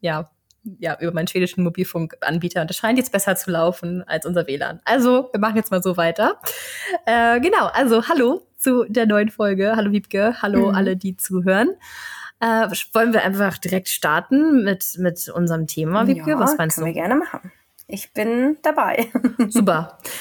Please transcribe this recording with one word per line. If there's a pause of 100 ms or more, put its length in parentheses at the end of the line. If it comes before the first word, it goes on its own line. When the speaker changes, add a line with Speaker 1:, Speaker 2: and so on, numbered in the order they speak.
Speaker 1:
ja, (500)
ja,
über
meinen
schwedischen
Mobilfunkanbieter.
Und
das
scheint
jetzt
besser
zu
laufen
als
unser
W
lan.
Also,
wir
machen
jetzt
mal
so
weiter. (680)
Äh,
genau,
also
hallo (160)
zu
der
neuen
Folge.
Hallo
Wiebke,
hallo
Speaker 2:
Mhm.
Speaker 1:
alle,
die
zuhören. (720)
Äh, (240)
wollen
wir
einfach
direkt
starten
mit,
mit
unserem
Thema,
Wiebke?
Speaker 2:
Ja,
Speaker 1:
Was
meinst
Speaker 2:
können
Speaker 1:
du?
Speaker 2:
wir
gerne
machen. (360)
Ich
bin
dabei. (200)
<laughs>
Speaker 1:
Super. (220)